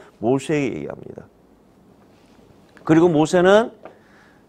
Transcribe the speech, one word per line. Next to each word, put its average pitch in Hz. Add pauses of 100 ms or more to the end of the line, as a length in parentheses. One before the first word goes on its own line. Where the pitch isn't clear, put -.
(180)
모세에게 135
얘기합니다. - (1600)
그리고 165
모세는 175 (760)